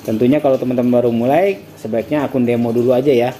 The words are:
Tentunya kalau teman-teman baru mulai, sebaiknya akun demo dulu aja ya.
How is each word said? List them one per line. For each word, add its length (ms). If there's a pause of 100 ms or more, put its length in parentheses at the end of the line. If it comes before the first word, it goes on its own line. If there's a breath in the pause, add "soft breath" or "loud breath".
Tentunya 400
kalau 160
teman-teman 320
baru 200
mulai, 520 (160)
sebaiknya 480
akun 160
demo 320
dulu 160
aja 200
ya. 280